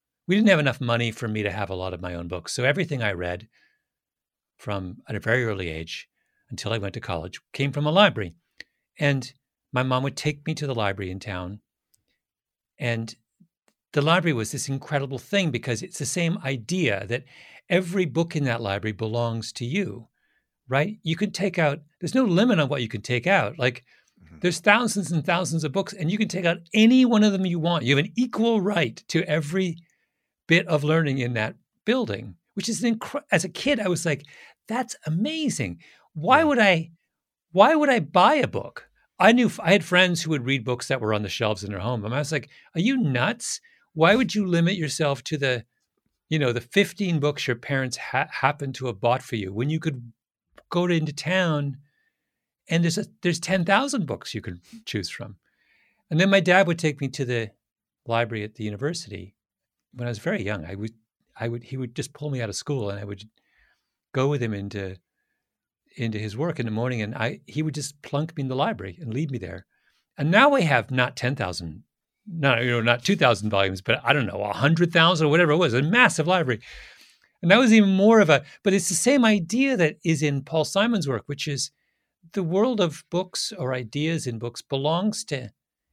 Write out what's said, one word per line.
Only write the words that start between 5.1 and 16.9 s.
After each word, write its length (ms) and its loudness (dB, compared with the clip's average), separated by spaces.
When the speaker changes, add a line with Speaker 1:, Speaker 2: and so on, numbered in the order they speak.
Speaker 1:
a 60 -4
very 240 2
early 240 -4
age 400 -10
until 220 -6
I 60 -2
went 160 -6
to 60 -8
college 400 -8
came 200 -4
from 140 -2
a 60 0
library. 420 2
And 340 0
my 100 0
mom 200 0
would 140 -4
take 300 -4
me 80 -4
to 120 -6
the 80 -4
library 360 -2
in 100 -8
town. 400 -8
And 360 -4
the 100 2
library 300 2
was 200 -2
this 160 -8
incredible 500 -4
thing 320 -2
because 320 -4
it's 160 -14
the 80 -6
same 380 -2
idea 640 -2